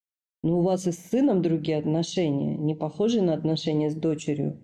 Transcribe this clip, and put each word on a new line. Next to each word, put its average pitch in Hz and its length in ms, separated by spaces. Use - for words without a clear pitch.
Но 170 160
у 170 40
вас 185 220
и 175 60
с 170 80
сыном 240 420
другие 160 360
отношения, 151 800
не 151 180
похожие 202 480
на 165 100
отношения 151 560
с 151 60
дочерью. 151 680